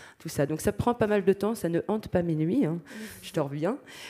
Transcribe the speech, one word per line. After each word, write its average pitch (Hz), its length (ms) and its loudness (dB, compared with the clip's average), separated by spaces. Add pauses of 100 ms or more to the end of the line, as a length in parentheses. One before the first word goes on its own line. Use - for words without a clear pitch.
(200)
tout 160 100 -12
ça. 147 160 0
Donc 151 160 -2
ça 208 100 2
prend 240 220 2
pas 226 140 2
mal 208 160 4
de 190 100 6
temps, 208 220 0
ça 175 140 -2
ne 170 180 2
hante 214 220 -2
pas 180 120 2
mes 170 140 0
nuits, 180 300 2
hein. 165 140 0 (440)
Je - 100 -12
dors 143 160 0
bien. 160 300 -2 (300)